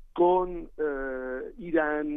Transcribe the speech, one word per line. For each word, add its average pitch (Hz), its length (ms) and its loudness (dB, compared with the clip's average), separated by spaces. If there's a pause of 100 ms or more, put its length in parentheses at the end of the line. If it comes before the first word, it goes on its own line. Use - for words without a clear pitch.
(120)
con, 180 680 2
eh, 131 800 -4
Irán 151 580 0